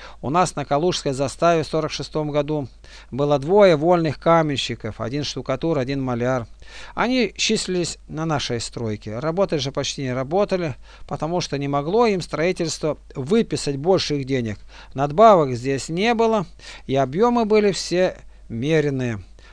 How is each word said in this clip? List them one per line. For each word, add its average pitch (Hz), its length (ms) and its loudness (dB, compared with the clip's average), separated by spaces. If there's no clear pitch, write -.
У 113 80 -4
нас 170 260 2
на 139 100 -6
Калужской 147 480 0
заставе 147 500 2
в - 40 -8
сорок 156 220 -2
шестом 151 400 -6
году 147 380 -2
было 143 280 2
двое 185 380 6
вольных 165 420 2
каменщиков, 147 800 0
один 123 240 -4
штукатур, 135 560 -2
один 135 220 -2
маляр. 123 460 -2
Они 240 420 0
числились 180 600 -2
на 156 180 -6
нашей 135 340 -2
стройке. 110 600 -8
Работать 165 420 -2
же 131 100 -4
почти 143 320 -6
не 127 100 -4
работали, 170 600 -2
потому 156 320 -4
что 147 180 -4
не 139 120 -4
могло 160 380 2
им 190 140 0
строительство 160 760 -2
выписать 143 600 0
больших 147 480 0
денег. 123 340 -2
Надбавок 147 640 6
здесь 131 320 -4
не 196 260 0
было, 226 320 2
и 127 80 0
объемы 208 500 2
были 208 260 4
все 175 460 0
меренные. 131 720 0